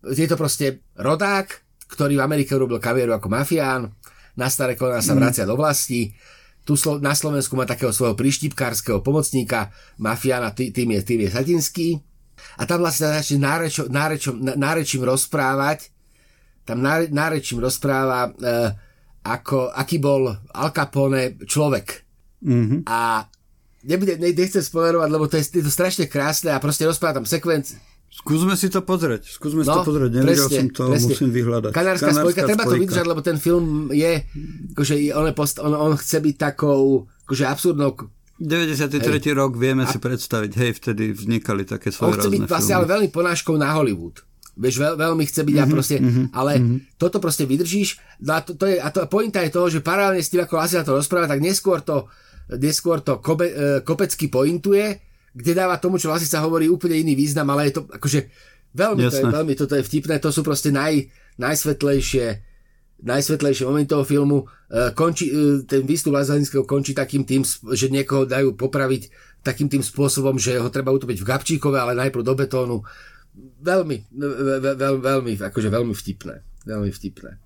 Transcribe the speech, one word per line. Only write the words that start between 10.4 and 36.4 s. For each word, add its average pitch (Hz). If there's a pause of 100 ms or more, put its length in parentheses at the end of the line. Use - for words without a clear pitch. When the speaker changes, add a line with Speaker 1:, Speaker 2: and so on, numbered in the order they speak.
Speaker 1:
tý-, 117
tým 117
je, 101
tým 117
je 98
Satinský. 156 (680)
A -
tam 170
vlastne 156
začne 151
nárečo-, 151
nárečom-, 143
ná-, 131
nárečím 143
rozprávať, 135 (720)
tam 113
náre-, 160
nárečím 147
rozpráva, 131
e, 117 (480)
ako, 123
aký 143
bol 139 (220)
Al 156
Capone 139
človek. 135 (380)
Speaker 2:
Mhm. 123
Speaker 1:
A 113 (560)
Nebude-, 180
ne-, 175
nechcem 185
spoilerovať, 165
lebo 151
to 147
je, 151
je 175
to 147
strašne 185
krásne 151
a 143
proste 147
rozpráva 156
tam 120
sekvenc-, 156 (300)
Speaker 2:
Skúsme 165
si 185
to 190
pozrieť, 165
skúsme 151
si 139
to 156
Speaker 1:
No, 180
Speaker 2:
pozrieť. 147
Nevidel 135
Speaker 1:
presne, 135
Speaker 2:
som 127
to, -
Speaker 1:
presne. 120
Speaker 2:
musím 135
vyhľadať. 117
Speaker 1:
Kanárska 175
Speaker 2:
Kanárska 147
Speaker 1:
spojka, 175
treba -
to 226
Speaker 2:
spojka. -
Speaker 1:
vydržať, 180
lebo 165
ten 165
film 170 (240)
je, 151 (580)
akože, 147 (180)
on 151
je 151
post-, 147
on, 151
on 151
chce 147
byť 151
takou, 143 (420)